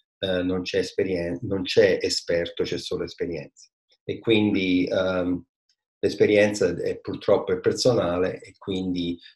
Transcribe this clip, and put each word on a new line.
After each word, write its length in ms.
eh, 240
non 200
c'è 160
esperien-, 640
non 200
c'è 380
esperto, 640
c'è 140
solo 260
esperienza. 640
E 160
quindi, 720
ehm, 540
l'esperienza 760
è, 260
purtroppo 520
è 80
personale 800
e 160
quindi 600